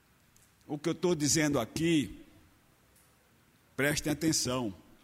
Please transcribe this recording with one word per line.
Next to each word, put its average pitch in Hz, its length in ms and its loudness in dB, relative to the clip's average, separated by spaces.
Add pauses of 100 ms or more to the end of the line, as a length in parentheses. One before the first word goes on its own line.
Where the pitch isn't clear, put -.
(640)
O 147 140 -8
que 165 100 -4
eu 160 60 0
tô 180 180 2
dizendo 147 460 2
aqui, 147 680 0 (1500)
prestem 147 360 0
atenção, 131 600 0 (320)